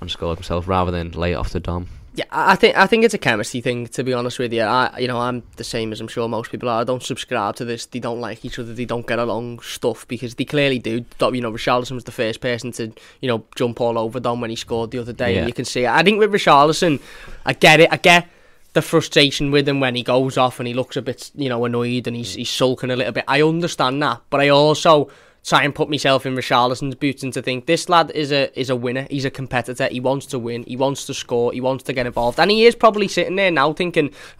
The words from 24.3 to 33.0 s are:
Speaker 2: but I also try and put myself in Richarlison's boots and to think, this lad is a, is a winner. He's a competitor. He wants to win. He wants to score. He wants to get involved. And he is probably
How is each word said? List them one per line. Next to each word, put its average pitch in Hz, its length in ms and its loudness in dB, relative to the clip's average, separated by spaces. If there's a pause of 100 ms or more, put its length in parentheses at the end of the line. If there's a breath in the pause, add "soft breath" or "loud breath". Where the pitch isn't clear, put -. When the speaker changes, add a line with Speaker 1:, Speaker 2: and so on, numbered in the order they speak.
Speaker 2:
but 139 100 2
I 143 80 6
also 147 640 6 (340 soft breath)
try 143 180 2
and 143 120 0
put 147 160 -2
myself 135 340 2
in 131 100 -4
Richarlison's 127 600 0
boots 139 280 -4
and 131 120 -6
to 131 80 -6
think, 127 240 -6
this 165 240 0
lad 165 220 4
is 143 200 -4
a, 139 260 0
is 131 120 -2
a 127 60 0
winner. 123 340 -4
He's 139 160 -4
a 131 40 -4
competitor. 127 600 -4
He 123 100 -6
wants 131 260 -2
to 135 120 -6
win. 117 240 -6
He 123 140 -12
wants 135 280 -2
to - 80 -10
score. 120 400 -2
He 123 80 -8
wants 127 240 -2
to 147 80 -4
get 123 140 -2
involved. 120 340 -2
And 180 100 4
he 220 140 4
is 233 100 8
probably 208 340 4